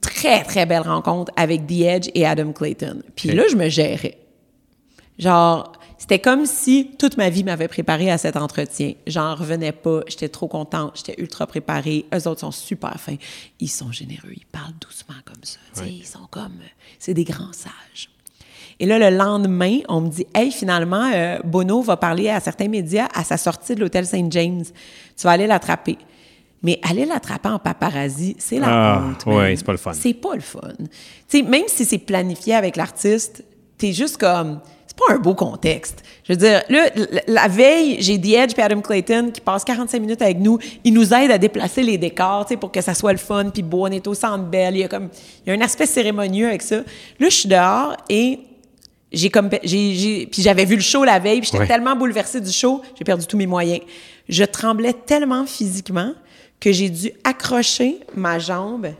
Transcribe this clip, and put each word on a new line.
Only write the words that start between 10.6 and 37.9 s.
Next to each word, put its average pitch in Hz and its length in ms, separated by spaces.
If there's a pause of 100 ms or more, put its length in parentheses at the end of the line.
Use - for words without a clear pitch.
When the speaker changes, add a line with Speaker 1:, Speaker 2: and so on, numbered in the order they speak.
Speaker 1:
J'étais - 240
ultra 165 260
préparée. 151 580 (100)
Eux 175 140
autres 160 120
sont 156 100
super - 500
fins. 143 160 (440)
Ils - 100
sont 123 220
généreux. - 440
Ils - 100
parlent 156 340
doucement - 340 (100)
comme - 180
ça. - 160 (160)
Tu 92 60
sais, 95 60
Speaker 2:
Ouais. 90 60
Speaker 1:
ils 87 140
sont 92 240
comme, 104 140 (160)
euh, 170 80 (300)
c'est - 160
des 165 100
grands 160 280
sages. - 580 (680)
Et - 60
là, 214 140
le 196 180
lendemain, 196 600 (100)
on 165 140
me 165 80
dit, « 165 240
Hey, 240 180
finalement, 185 600
euh, 175 300
Bono 185 360
va 220 160
parler 175 320
à 208 120
certains - 280
médias 208 460
à 170 100
sa 165 140
sortie 175 360
de 208 60
l'hôtel 180 260
Saint 180 240
James. 170 340 (520)
Tu - 80
vas 180 60
aller 180 160
l'attraper. » 180 500 (680)
Mais - 260
aller 196 160
l'attraper - 460
en 214 80
paparazzi, 147 800
c'est - 200
la 277 100
Speaker 2:
Ah, 107 400
Speaker 1:
honte, 87 180
Speaker 2:
ouais, 110 80
Speaker 1:
man. 98 220
Speaker 2:
c'est - 100
pas 104 60
le 90 60
fun. - 140
Speaker 1:
C'est 233 220
pas 339 200
le 240 60
fun. - 380
Tu - 600
sais, 285 40
même 277 260
si - 160
c'est 202 140
planifié 185 560
avec 196 220
l'artiste, 208 680 (340)
t'es 202 140
juste 185 240
comme, 165 440 (260)
c'est - 100
pas 480 180
un - 40
beau 190 160
contexte. - 680 (220)
Je - 80
veux 180 60
dire, 202 320
là, 302 260
l-, - 320
la 220 180
veille, 269 540